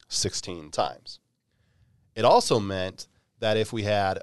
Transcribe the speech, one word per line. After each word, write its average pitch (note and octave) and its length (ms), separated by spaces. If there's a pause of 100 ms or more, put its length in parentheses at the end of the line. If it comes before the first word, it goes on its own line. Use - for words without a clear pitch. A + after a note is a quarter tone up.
sixteen E2+ 640
times. - 480 (960)
It A2 100
also C#3 360
meant F#2+ 480 (320)
that A2 160
if A2 160
we A2 100
had G2+ 400